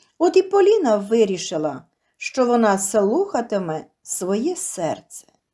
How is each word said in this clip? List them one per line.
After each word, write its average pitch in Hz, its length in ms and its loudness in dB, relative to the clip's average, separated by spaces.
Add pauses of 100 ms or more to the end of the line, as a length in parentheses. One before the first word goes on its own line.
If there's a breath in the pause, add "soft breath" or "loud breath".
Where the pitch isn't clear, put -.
(180)
От 359 200 2
і 370 40 10
Поліна 381 560 4
вирішила, 190 880 -2 (320)
що - 280 -2
вона 226 320 4
слухатиме 208 1080 -2 (180)
своє 220 520 -4
серце. - 720 -8 (260)